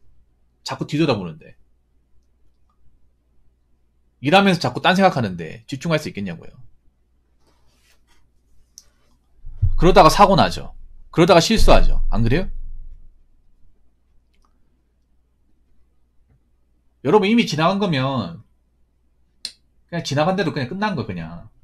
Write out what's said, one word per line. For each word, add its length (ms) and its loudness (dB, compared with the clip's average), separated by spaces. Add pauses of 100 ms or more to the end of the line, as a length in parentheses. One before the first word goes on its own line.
(640)
자꾸 240 -12
뒤돌아보는데. 680 -6 (2750)
일하면서 400 2
자꾸 220 -8
딴 120 0
생각하는데 720 -2
집중할 320 -6
수 100 -10
있겠냐고요. 420 -14 (3250)
그러다가 320 6
사고 260 4
나죠. 380 -2 (360)
그러다가 300 4
실수하죠. 680 6
안 120 2
그래요? 280 -2 (4000)
여러분 240 2
이미 180 2
지나간 320 -2
거면 640 -4 (1500)
그냥 160 -10
지나간 320 -2
대로 160 -4
그냥 160 -8
끝난 280 -8
거, 100 -8
그냥. 420 -14 (160)